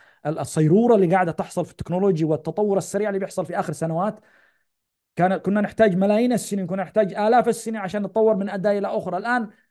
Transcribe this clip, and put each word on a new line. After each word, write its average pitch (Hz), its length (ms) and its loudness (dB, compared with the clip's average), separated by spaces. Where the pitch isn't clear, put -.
ال-، 147 120 -4
الصيرورة 165 560 4
اللي 190 200 4
قاعدة 175 180 2
تحصل 175 320 -6
في - 60 -14
التكنولوجيا 175 560 -2
والتطور 180 520 -2
السريع 202 300 -4
اللي 196 100 -4
بيحصل 185 280 -6
في 175 120 -8
آخر 175 140 -4
سنوات، 165 480 -4
كان، 180 200 2
كنا 202 240 -2
نحتاج 208 360 2
ملايين 208 360 2
السنين، 196 340 -4
كنا 190 160 -4
نحتاج 202 320 0
آلاف 220 340 2
السنين 226 280 -4
عشان 208 260 -6
نتطور 220 340 2
من 196 140 -4
أداة 202 280 0
إلى 196 80 -4
أخرى. 190 300 -4
الآن 226 320 -2